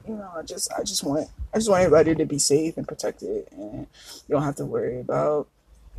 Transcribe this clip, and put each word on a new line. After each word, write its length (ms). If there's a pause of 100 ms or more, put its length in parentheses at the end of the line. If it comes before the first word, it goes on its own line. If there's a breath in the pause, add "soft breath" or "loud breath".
you 100
know, 200
I 60
just, 320
I 100
just 200
want, 260 (240)
I 40
just 120
want 140
everybody 320
to 100
be 120
safe 380
and 120
protected, 640
and 360 (400 loud breath)
you 80
don't 80
have 140
to 80
worry 340
about, 480 (520)